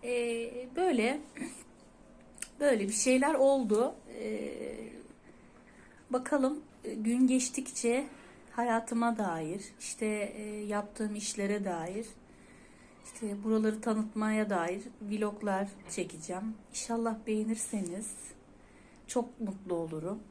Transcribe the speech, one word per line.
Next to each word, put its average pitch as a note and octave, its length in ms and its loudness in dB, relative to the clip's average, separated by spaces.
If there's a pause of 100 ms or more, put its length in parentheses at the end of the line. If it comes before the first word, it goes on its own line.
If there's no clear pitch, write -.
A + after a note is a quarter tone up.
Ee, A#3+ 720 -2
böyle, D4 440 4 (1400)
böyle A#3 280 4
bir G#3+ 60 -2
şeyler C4 400 6
oldu. C4+ 640 6 (240)
Ee, - 300 -4 (1600)
bakalım, C4 500 2 (240)
e, - 100 -6
gün A#3 340 4
geçtikçe B3+ 800 2 (460)
hayatıma A#3 680 2
dair, E3+ 460 -2 (160)
işte, - 260 -6 (300)
e, G#3+ 80 -8 (220)
yaptığım G#3 500 -4
işlere G3+ 500 -2
dair, F#3 400 -4 (1000)
işte G3+ 380 -6
buraları A3 380 4
tanıtmaya G#3+ 680 2
dair F3+ 320 0 (200)
vloglar G#3 680 0 (220)
çekeceğim. F#3 640 -6 (180)
İnşallah A3+ 440 -2 (120)
beğenirseniz G#3+ 840 -2 (960)
çok - 340 -2
mutlu G3 340 -4
olurum. E3 440 -4 (120)